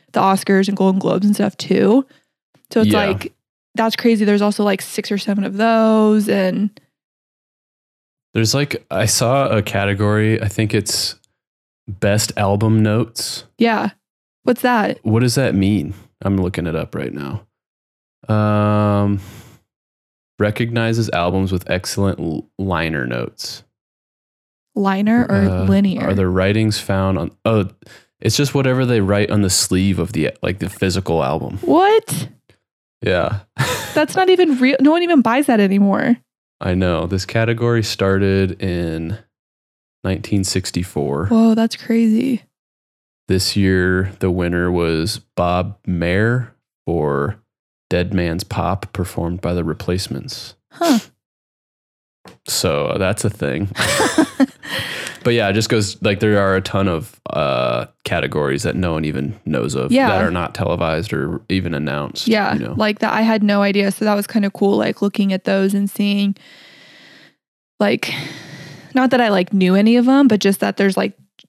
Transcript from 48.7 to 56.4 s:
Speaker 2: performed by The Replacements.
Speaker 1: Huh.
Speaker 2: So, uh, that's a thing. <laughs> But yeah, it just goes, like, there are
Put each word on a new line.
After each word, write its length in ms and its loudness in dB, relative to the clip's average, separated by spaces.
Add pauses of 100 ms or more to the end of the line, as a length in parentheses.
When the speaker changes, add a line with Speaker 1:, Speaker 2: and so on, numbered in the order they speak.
Speaker 2:
performed 500 -6
by 100 -2
The 120 -2
Replacements. 920 -8 (180)
Speaker 1:
Huh. 280 0 (1500)
Speaker 2:
So, 400 -2
uh, 120 -4
that's 260 -2
a 60 0
thing. 440 -4
<laughs> 720 0 (720)
But 100 0
yeah, 160 2
it 60 0
just 160 0
goes, 320 0
like, 180 0
there 180 4
are 160 2